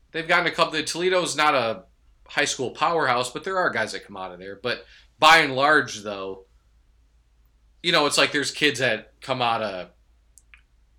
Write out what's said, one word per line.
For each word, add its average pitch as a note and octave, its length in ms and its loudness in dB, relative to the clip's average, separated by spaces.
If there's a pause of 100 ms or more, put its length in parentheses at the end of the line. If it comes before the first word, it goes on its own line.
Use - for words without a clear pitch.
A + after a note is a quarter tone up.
(120)
they've D#3+ 160 -8
gotten F3 200 2
a D#3 40 -2
couple, D#3+ 220 0
the, D3+ 100 -2
Toledo's F3 520 -2
not D3+ 200 4
a A2+ 280 -2 (440)
high D3 180 -2
school C3 260 -4
powerhouse, C3+ 600 0
but D3+ 120 -10
there F#3+ 140 -6
are F3+ 120 2
guys A2 240 -4
that F#2+ 120 -12
come G2+ 120 -18
out F#2 140 -12
of F2+ 80 -18
there. G2 220 -16
But A#2+ 240 -6 (340)
by D#3+ 200 8
and C#3 160 0
large, C3 460 2
though, G2 440 -10 (1400)
you E3+ 100 -2
know, D#3 140 4
it's C#3 120 0
like C#3 140 4
there's C3+ 200 -2
kids C#3+ 280 0
that A#2 420 -2
come B2+ 200 -4
out A#2 200 0
of, F#2 280 -8 (1080)